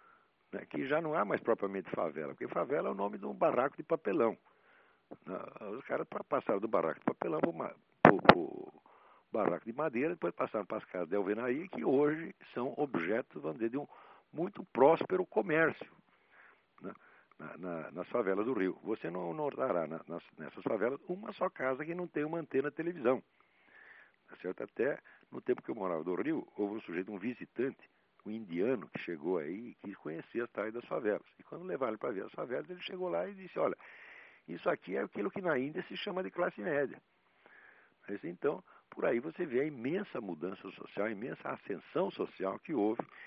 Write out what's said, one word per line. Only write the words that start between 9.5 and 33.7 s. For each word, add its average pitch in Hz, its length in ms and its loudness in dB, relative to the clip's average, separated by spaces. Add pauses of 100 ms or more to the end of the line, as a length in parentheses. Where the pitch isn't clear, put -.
de 113 80 -6
madeira, 147 360 0
depois 175 260 -4
passaram 107 300 -2
para 107 120 -4
as 98 80 -8
casas 87 240 -4
de 92 60 0
alvenaria, 117 520 0
que 226 160 -6
hoje 147 520 2 (180)
são 123 240 -4
objetos, 131 640 -2
vamos 147 160 -6
dizer, 113 120 0
de 123 80 -4
um 143 100 -4 (440)
muito 180 340 -6
próspero 165 600 6
comércio, 165 640 2 (920)
né, 95 100 -8 (460)
na, 73 200 -12
na, 82 340 -8
nas 87 180 -6
favelas 101 360 2
do 131 80 0
Rio. 92 300 0
Você 113 280 -4
não 175 200 -4
notará 131 540 0
na, 80 220 -6
nas, 82 160 -6 (140)
nessas 78 260 -12
favelas 117 440 2
uma 202 260 -6
só 185 180 -2
casa 135 340 -2
que 170 80 -6
não 180 140 -4
tem 151 160 -2
uma 160 160 -2
antena 143 320 0
de - 40 -18
televisão. 156 460 2 (1040)
Tá - 100 -18
certo? 92 260 -6
Até 117 360 -2 (320)
no 127 80 -8
tempo - 220 0
que - 80 -10
eu 131 60 -2
morava 90 280 0
no 90 120 0
Rio, 135 400 -2
houve 101 220 -2
um 107 40 -8
sujeito, 95 300 -4
um 101 80 -8
visitante, 117 680 -6 (380)
um 107 60 -6
indiano 107 580 0
que - 100 -8
chegou 87 380 -2
aí 92 320 -4
e - 60 -16
quis 98 220 -12
conhecer 156 440 -6
as 117 100 -4
tais 110 220 -4
das 120 120 -8
favelas. 113 420 0 (100)
E - 60 -20
quando 160 200 -14
levaram 135 300 -2
ele 110 60 -8
para 139 120 -2
ver 101 140 -4
as 104 60 -12
favelas, 147 380 -6
ele 180 120 -12
chegou 180 280 -6
lá 175 180 0
e 202 80 -10
disse, 185 240 -10
"Olha, - 180 2 (720)